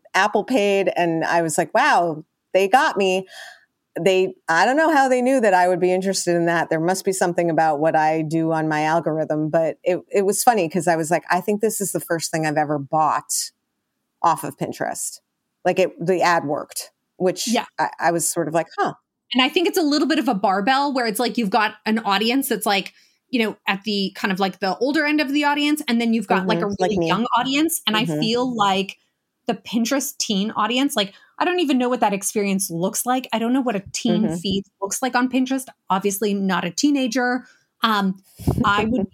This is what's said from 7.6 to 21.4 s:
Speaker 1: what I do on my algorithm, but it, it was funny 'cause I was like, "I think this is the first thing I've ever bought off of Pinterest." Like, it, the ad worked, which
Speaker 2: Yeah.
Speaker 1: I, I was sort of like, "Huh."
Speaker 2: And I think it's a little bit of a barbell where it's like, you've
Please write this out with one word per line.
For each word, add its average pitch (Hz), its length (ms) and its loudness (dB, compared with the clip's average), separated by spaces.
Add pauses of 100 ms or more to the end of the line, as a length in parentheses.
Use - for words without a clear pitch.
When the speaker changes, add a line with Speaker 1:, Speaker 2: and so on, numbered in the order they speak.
Speaker 1:
what 160 160 2
I 156 260 2
do 160 300 -2
on 160 160 0
my 151 160 0
algorithm, 156 640 0
but 160 340 0
it, 175 160 0 (120)
it 196 160 2
was 202 160 0
funny 208 260 4
'cause 165 180 -2
I 170 80 4
was 160 140 -2
like, 165 220 0
"I 180 100 2
think 208 200 -2
this 214 200 -2
is 190 100 -4
the 175 80 -4
first 160 300 -4
thing 160 160 -2
I've 151 100 -2
ever 151 220 0
bought 139 760 -2 (680)
off 165 220 0
of - 160 -10
Pinterest." - 600 -8 (440)
Like, 180 140 2
it, 175 200 2
the 175 220 0
ad 170 240 2
worked, - 460 -8 (240)
which 180 320 -2
Speaker 2:
Yeah. 226 180 0 (140)
Speaker 1:
I, 156 100 0 (100)
I 165 120 2
was 170 200 -2
sort 165 160 -4
of 156 60 -4
like, 160 140 0 (100)
"Huh." 392 160 -2 (400)
Speaker 2:
And 247 80 2
I 262 80 4
think 349 180 0
it's - 120 0
a - 20 2
little 294 260 2
bit 302 120 0
of 233 80 -2
a 247 80 2
barbell 220 580 0
where 247 140 0
it's 208 120 -2
like, 240 200 -2
you've 214 100 0